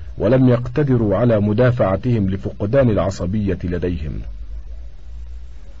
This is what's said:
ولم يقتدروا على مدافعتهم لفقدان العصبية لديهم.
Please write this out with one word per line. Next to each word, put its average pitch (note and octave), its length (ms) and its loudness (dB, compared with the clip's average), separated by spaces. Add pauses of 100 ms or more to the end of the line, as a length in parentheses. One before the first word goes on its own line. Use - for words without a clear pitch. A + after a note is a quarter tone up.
(180)
ولم B2+ 320 4
يقتدروا A#2+ 680 2
على A2+ 240 4
مدافعتهم G#2+ 880 2
لفقدان A2 600 0
العصبية F#2+ 720 0
لديهم. F2 480 -4 (1700)